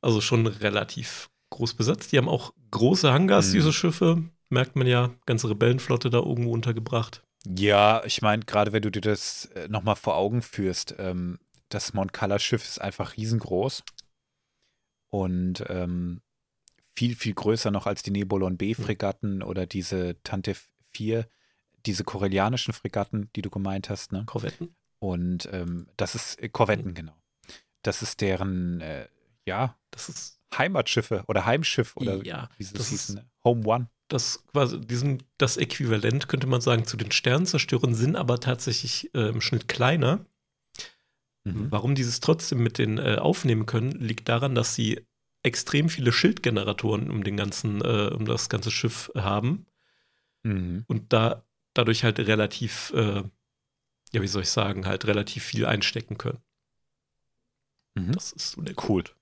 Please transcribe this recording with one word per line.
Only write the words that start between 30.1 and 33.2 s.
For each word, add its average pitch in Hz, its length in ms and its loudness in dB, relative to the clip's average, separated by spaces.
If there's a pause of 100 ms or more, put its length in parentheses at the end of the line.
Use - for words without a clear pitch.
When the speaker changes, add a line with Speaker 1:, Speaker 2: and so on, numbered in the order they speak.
Speaker 2:
Heimatschiffe 123 680 0
oder 98 180 0
Heimschiff 127 520 0
oder 98 280 -2
Speaker 1:
Ja, - 320 -10
Speaker 2:
wie 104 60 -10
sie 98 100 -14
Speaker 1:
das 110 160 -4
Speaker 2:
hießen, 101 280 -6
Speaker 1:
ist 110 60 -14